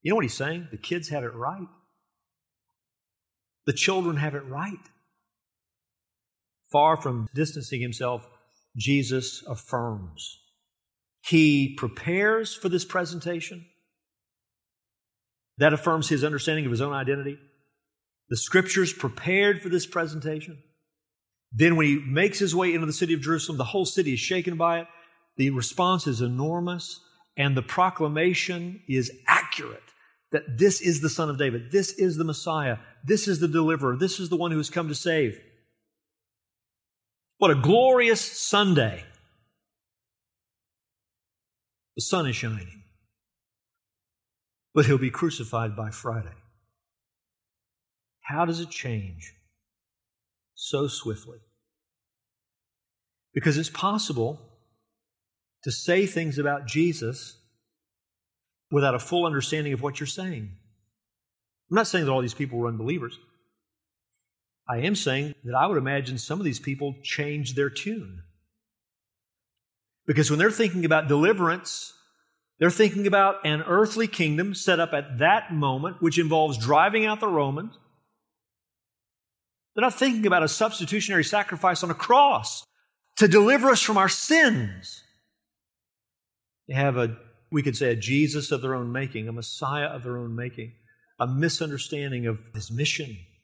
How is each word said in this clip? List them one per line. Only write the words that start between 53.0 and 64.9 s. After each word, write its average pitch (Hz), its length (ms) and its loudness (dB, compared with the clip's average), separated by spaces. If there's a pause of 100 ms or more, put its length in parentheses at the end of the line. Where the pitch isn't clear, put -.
Because 147 240 2
it's 160 120 -4
possible 151 800 -4 (1160)
to 135 80 -6
say 185 340 2
things 165 320 -2
about 143 300 -2
Jesus 147 680 -2 (1300)
without 139 260 2
a 123 40 -4
full 175 260 0
understanding 147 480 -2
of 123 80 -6
what 139 180 -6
you're 143 80 -8
saying. 127 500 -10 (1120)
I'm 135 60 -2
not 214 120 4
saying 170 180 0
that 135 60 2
all 131 100 2
these 120 120 -4
people 127 240 -6
were 117 120 -2
unbelievers. 117 500 -6 (1500)
I 120 120 -4
am 175 180 0